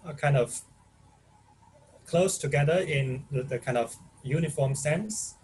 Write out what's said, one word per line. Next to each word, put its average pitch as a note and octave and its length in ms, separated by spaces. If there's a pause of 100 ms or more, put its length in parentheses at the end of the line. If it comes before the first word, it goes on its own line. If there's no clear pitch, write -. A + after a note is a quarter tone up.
are D#3+ 80
kind C#3+ 240
of A#2+ 240 (1400)
close F3+ 320
together D3 420
in C3+ 520
the, B2+ 120
the C3 160
kind A#2+ 200
of A#2 180 (260)
uniform C#3+ 520
sense. E3+ 680